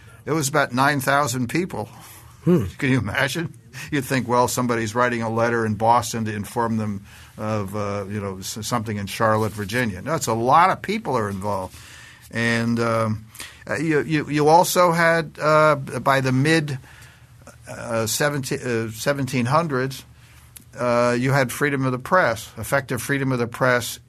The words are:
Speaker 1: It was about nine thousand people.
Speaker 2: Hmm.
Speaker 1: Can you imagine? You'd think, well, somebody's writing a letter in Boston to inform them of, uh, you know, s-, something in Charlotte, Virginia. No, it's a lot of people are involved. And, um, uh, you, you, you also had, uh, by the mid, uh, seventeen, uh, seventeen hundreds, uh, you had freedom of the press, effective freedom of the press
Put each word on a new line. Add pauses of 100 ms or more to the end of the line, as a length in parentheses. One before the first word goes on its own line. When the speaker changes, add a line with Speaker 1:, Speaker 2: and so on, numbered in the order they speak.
(260)
Speaker 1:
It
was
about
nine
thousand
people. (580)
Speaker 2:
Hmm. (120)
Speaker 1:
Can
you
imagine? (380)
You'd
think,
well,
somebody's
writing
a
letter
in
Boston
to
inform
them (320)
of,
uh,
you
know,
s-,
something
in
Charlotte,
Virginia.
No,
it's
a
lot
of
people
are
involved. (560)
And,
um, (440)
uh,
you,
you,
you
also
had,
uh,
by
the
mid, (920)
uh,
seventeen,
uh,
seventeen
hundreds, (720)
uh,
you
had
freedom
of
the
press,
effective
freedom
of
the
press